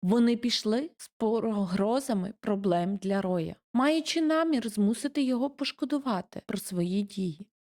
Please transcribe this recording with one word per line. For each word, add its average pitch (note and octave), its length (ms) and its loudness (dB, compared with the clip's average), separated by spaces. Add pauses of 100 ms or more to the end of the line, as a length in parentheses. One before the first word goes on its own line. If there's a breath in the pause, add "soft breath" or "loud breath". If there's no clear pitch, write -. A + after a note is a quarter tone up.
Вони A#3 340 4
пішли A#3+ 600 -2
з - 120 -20
погрозами G#3+ 1300 0
проблем G3 560 0
для G3 260 -2
Роя, F3 340 -2 (160)
маючи D#4 480 2
намір D#4 480 2
змусити A3+ 540 0
його B3+ 280 0
пошкодувати C4+ 960 -4
про G#3 120 -4
свої F3+ 440 -2
дії. F#3+ 440 -6 (200)